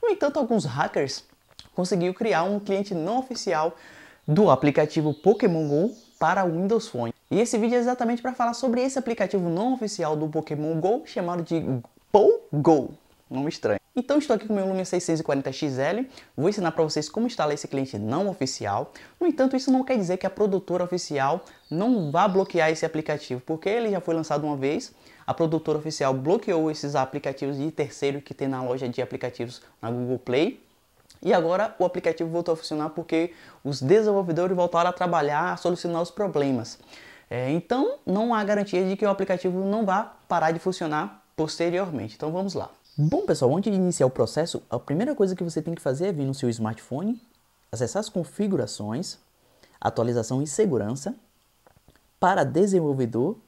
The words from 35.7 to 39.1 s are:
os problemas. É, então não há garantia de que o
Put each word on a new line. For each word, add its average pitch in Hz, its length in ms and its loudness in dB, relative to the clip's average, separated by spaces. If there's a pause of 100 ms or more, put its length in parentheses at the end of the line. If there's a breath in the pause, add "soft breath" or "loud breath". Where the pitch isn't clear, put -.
os 175 100 -2
problemas. 139 680 -2 (500 loud breath)
É, 127 220 -4
então 254 560 0
não 220 280 0
há 214 80 0
garantia 196 460 0
de 196 80 -2
que 214 80 -2
o 202 60 4